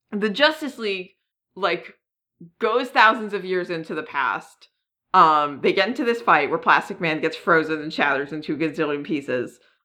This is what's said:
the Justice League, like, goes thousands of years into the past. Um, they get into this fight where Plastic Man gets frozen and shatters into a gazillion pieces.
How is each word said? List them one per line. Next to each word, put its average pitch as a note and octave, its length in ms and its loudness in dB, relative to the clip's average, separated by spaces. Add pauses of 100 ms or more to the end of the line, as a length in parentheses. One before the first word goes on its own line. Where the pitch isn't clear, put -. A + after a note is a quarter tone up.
(120)
the G#3 180 -2
Justice D4+ 480 0
League, G3 340 -6 (440)
like, F3 400 -4 (640)
goes A#3+ 300 0
thousands A3 440 4
of F#3+ 120 -6
years F3+ 240 -2
into E3 260 -6
the D3+ 80 -6
past. - 680 -6 (440)
Um, D3+ 480 4
they F#3 120 2
get F#3+ 140 2
into B3+ 160 -4
this A#3 180 -2
fight D3+ 280 4
where D#3+ 100 -2
Plastic E3 420 2
Man D#3 200 -2
gets D#3+ 160 -2
frozen D#3+ 440 2
and D#3+ 120 -10
shatters C#3+ 400 -2
into D#3 200 -8
a C#3 40 -6
gazillion D3 460 -2
pieces. C3 560 -6 (260)